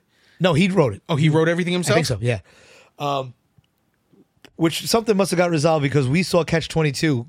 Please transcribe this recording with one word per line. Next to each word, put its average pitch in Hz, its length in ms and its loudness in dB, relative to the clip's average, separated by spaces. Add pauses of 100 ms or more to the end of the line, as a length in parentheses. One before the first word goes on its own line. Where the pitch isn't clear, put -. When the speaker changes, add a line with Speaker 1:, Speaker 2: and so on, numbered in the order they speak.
(380)
Speaker 1:
No, 175 160 2
he 185 140 4
wrote 160 260 2
it. - 140 -14
Speaker 2:
Oh, 165 80 -2
he 156 120 4
wrote 160 200 4
everything 170 240 -2
himself? 180 240 0
Speaker 1:
I - 60 2
think - 40 -4
so, 110 140 -4
yeah. 117 200 -2 (580)
Um, 139 360 -6 (1200)
which 160 300 -2
something 226 300 0
must 196 140 0
have 175 80 0
got 175 120 2
resolved 160 320 2
because 135 260 0
we 160 140 0
saw 170 220 0
Catch - 240 -2
twenty-two, 147 600 -2